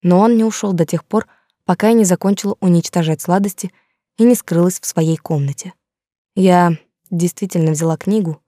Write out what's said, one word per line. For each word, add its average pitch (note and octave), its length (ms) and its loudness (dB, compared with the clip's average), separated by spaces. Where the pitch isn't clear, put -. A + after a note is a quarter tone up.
Но F3+ 180 4
он A3+ 180 4
не A3 80 2
ушел G#3+ 280 -4
до E3 120 0
тех D#3+ 180 -6
пор, - 240 -4
пока G3 240 0
я A#3 40 4
не A3+ 120 4
закончила G3 540 -2
уничтожать E3 640 0
сладости F#3+ 500 -4
и A3 60 2
не A#3+ 120 6
скрылась F3 440 0
в - 60 -16
своей D#3+ 320 -2
комнате. C#3+ 560 -6
Я F3+ 420 4
действительно E3+ 640 -2
взяла D#3+ 260 -2
книгу F#3+ 500 -4